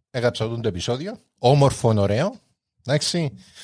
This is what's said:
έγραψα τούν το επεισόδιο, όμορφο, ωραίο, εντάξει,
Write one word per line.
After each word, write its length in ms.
έγραψα 360
τούν 140
το 60
επεισόδιο, 500
όμορφο, 640
ωραίο, 340
εντάξει, 480